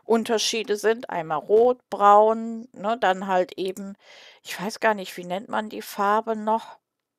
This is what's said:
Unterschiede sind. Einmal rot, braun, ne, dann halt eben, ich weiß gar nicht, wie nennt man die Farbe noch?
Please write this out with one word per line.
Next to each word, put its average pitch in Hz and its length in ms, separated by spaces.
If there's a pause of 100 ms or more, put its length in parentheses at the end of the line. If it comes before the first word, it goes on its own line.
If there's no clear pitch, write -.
Unterschiede 220 720
sind. 226 340
Einmal 160 280
rot, 240 400 (120)
braun, 220 840
ne, 208 260
dann 190 280
halt 185 320
eben, 196 380 (460)
ich - 180
weiß 202 200
gar 220 140
nicht, 190 220
wie 175 80
nennt 180 240
man 214 200
die 214 140
Farbe 220 540
noch? 220 420 (400)